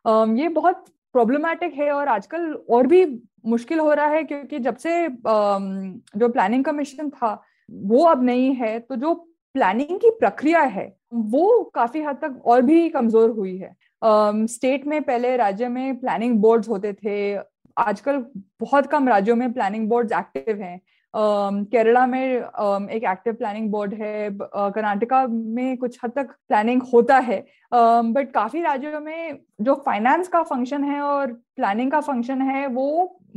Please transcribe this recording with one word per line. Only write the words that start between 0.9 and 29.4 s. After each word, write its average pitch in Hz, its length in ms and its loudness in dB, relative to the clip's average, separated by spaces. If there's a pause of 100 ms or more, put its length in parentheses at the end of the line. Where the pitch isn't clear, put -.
प्रॉब्लमैटिक 302 600 0
है 294 180 -2
और 285 160 -2
आजकल 302 460 -4 (160)
और 240 180 4
भी 339 340 4 (240)
मुश्किल 233 340 -2
हो 302 140 2
रहा 294 120 2
है, 311 180 2
क्योंकि 294 360 -8
जब 254 160 -4
से, 339 300 -2
अम, 196 960 -2 (160)
जो 240 120 2
प्लानिंग 240 340 0
कमीशन 294 460 -6
था 220 340 -6 (280)
वो 202 340 2
अब 302 180 4
नहीं 254 320 2
है, 233 240 -4
तो 240 160 -10
जो 294 180 -2 (400)
प्लानिंग 269 460 0
की 453 100 6
प्रक्रिया 311 520 2
है 196 360 -4 (160)
वो 302 640 2
काफी 269 260 -2
हद 294 140 -4
तक 277 300 -8
और 240 160 6
भी 320 280 4
कमजोर 226 400 4
हुई 190 280 -4
है। 185 180 -14 (280)
अम, 214 420 4
स्टेट 269 420 -2
में 302 140 -2
पहले 254 360 0
राज्य 214 300 0
में 254 320 -6
प्लानिंग 233 360 -2
बोर्ड्स 220 340 4
होते 208 240 -4
थे, 202 420 -4 (420)
आजकल 240 480 -2 (120)
बहुत 269 480 -2
कम 277 240 0
राज्यों 214 260 4
में 240 180 -2
प्लानिंग 220 360 -4
बोर्ड्स 240 220 0
एक्टिव 208 500 -6
हैं। 180 200 -14 (340)
अम, 202 480 0
केरला 233 440 4
में, 262 320 -2
अम, 202 500 -4
एक 220 140 -6
एक्टिव 226 300 -4
प्लानिंग 220 360 -6
बोर्ड 208 240 -4
है, 214 360 -8
ब-, 202 240 -10
अ, 202 160 -2
कर्नाटका 220 580 -2
में 233 500 -4
कुछ 247 260 -6
हद 233 80 -6
तक 269 160 -6
प्लानिंग 226 540 0 (120)
होता 240 240 6
है, 233 280 0 (280)
अम, 233 400 4
but 277 180 -2
काफी 226 300 -2
राज्यों 302 400 -4
में 311 380 -10 (220)